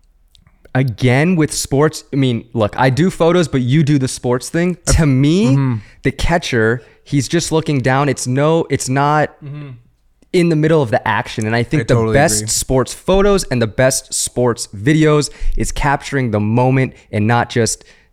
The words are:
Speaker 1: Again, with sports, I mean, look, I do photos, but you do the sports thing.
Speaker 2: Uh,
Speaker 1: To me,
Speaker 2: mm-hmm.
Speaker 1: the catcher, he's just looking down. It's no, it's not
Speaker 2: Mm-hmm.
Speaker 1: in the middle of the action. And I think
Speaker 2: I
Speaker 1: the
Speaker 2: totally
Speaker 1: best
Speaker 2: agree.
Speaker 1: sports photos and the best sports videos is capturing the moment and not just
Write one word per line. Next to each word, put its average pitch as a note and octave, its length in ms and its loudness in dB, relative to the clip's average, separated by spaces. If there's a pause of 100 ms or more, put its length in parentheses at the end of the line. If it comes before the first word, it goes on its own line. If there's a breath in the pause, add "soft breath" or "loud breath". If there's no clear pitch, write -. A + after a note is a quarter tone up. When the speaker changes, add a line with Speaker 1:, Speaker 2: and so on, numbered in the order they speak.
(760)
Speaker 1:
Again, C3 600 2
with D#3 160 0
sports, - 500 -2 (100)
I C3+ 40 -4
mean, B2+ 360 -2
look, G#2+ 240 -2
I C3+ 140 2
do C#3 180 0
photos, F3 380 2
but C3+ 140 -2
you C3 240 2
do D3 120 2
the C3 120 0
sports B2+ 420 -4
thing. E3+ 260 -2 (120)
Speaker 2:
Uh, - 60 2
Speaker 1:
To D#3+ 120 4
me, D3 480 2
Speaker 2:
mm-hmm. C3+ 220 0 (260 loud breath)
Speaker 1:
the C3+ 80 0
catcher, B2 720 0 (220 loud breath)
he's C#3+ 240 -2
just E3 240 -2
looking D#3 260 -2
down. C3 300 0
It's B2+ 180 -4
no, D3+ 440 0
it's B2+ 180 -4
not C#3+ 560 0
Speaker 2:
Mm-hmm. C#3+ 260 -14 (640)
Speaker 1:
in E3+ 160 2
the E3 80 2
middle D#3 260 2
of A#2 80 -2
the - 160 -2
action. G#2+ 400 -2
And A2 80 -2
I A#2+ 80 0
think - 200 -2
Speaker 2:
I - 20 -4
Speaker 1:
the B2+ 100 2
Speaker 2:
totally A2+ 200 0
Speaker 1:
best C#3 280 2
Speaker 2:
agree. G#2+ 60 -8
Speaker 1:
sports - 440 -2
photos G3 520 0
and B2 180 -2
the A2+ 60 0
best - 460 0
sports - 600 -2
videos D3+ 560 2 (260 loud breath)
is G#2+ 140 -2
capturing C#3 600 -2
the G#2 80 0
moment B2 540 2 (180 loud breath)
and G#2 160 0
not A#2+ 220 0
just - 340 -2 (280 soft breath)